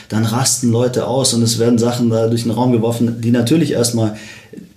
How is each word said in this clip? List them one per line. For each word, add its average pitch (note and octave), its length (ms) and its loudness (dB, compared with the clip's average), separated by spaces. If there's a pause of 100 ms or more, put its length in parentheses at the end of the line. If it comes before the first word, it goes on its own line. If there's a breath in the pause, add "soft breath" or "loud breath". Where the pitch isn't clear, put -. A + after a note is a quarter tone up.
dann A2 160 0
rasten A#2+ 460 0
Leute A#2+ 340 0
aus B2 280 0
und A#2 100 2
es A2+ 160 0
werden A#2 180 2
Sachen A#2+ 320 0
da A2+ 180 2
durch A#2 160 -2
den A#2+ 80 -2
Raum B2 200 0
geworfen, A#2 500 0
die A#2 100 0
natürlich C3 400 2
erstmal A2+ 440 0 (600 loud breath)